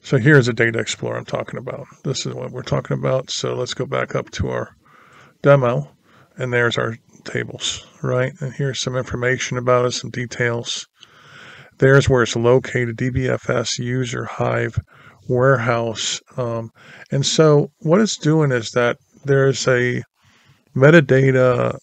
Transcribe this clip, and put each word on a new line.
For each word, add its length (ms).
So 160
here's 280
the 80
Data 240
Explorer 400
I'm 80
talking 320
about. 300
This 220
is 80
what 180
we're 100
talking 360
about. 340
So 240
let's 180
go 120
back 280
up 180
to 180
our 260
demo, 480
and 160
there's 240
our 200
tables, 640
right? 360
And 140
here's 260
some 160
information 600
about 280
it, 80
some 180
details. 760
There's 300
where 160
it's 120
located, 600
D 120
B 180
F 220
S, 300
user, 460
Hive, 520
warehouse. 920
Um, 340
and 140
so 540
what 220
it's 160
doing 340
is 200
that 260
there's 440
a 360
metadata 1080